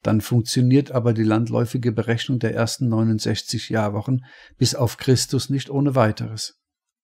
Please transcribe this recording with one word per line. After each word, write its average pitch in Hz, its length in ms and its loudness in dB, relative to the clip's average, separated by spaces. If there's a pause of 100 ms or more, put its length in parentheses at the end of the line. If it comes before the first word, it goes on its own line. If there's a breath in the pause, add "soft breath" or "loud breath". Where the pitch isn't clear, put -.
Dann 107 200 2
funktioniert 123 680 2
aber 120 220 0
die 110 100 0
landläufige 117 680 0
Berechnung 117 460 -2
der 113 160 -2
ersten 117 360 -2
neunundsechzig 110 800 0
Jahrwochen 110 540 -2 (320 loud breath)
bis - 200 0
auf 120 220 -2
Christus - 520 0
nicht 139 220 -4
ohne 139 240 2
weiteres. 110 640 0 (440)